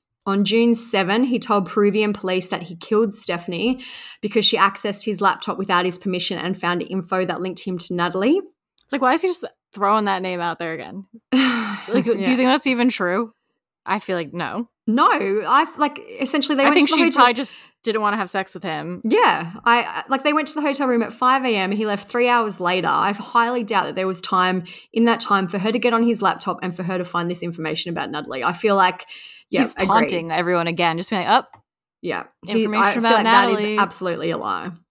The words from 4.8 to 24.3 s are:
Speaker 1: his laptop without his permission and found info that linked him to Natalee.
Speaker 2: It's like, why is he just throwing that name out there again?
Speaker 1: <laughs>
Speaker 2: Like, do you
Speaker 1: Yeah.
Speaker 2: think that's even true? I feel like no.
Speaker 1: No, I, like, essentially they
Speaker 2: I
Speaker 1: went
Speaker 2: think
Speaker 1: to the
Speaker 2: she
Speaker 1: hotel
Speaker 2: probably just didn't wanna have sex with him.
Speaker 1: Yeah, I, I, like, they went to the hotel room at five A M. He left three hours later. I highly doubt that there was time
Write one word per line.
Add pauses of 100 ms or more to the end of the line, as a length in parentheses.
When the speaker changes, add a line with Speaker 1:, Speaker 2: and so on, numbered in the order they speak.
Speaker 1:
his
laptop
without
his
permission
and
found
info
that
linked
him
to
Natalee. (440)
Speaker 2:
It's
like,
why
is
he
just (300)
throwing
that
name
out
there
again? (260)
Speaker 1:
<laughs> (540)
Speaker 2:
Like,
do
you
Speaker 1:
Yeah.
Speaker 2:
think
that's
even
true? (500)
I
feel
like
no. (160)
Speaker 1:
No,
I, (100)
like, (200)
essentially
they
Speaker 2:
I
Speaker 1:
went
Speaker 2:
think
Speaker 1:
to
the
Speaker 2:
she
Speaker 1:
hotel
Speaker 2:
probably
just (240)
didn't
wanna
have
sex
with
him.
Speaker 1:
Yeah, (120)
I,
I,
like,
they
went
to
the
hotel
room
at
five
A
M.
He
left
three
hours
later.
I
highly
doubt
that
there
was
time (300)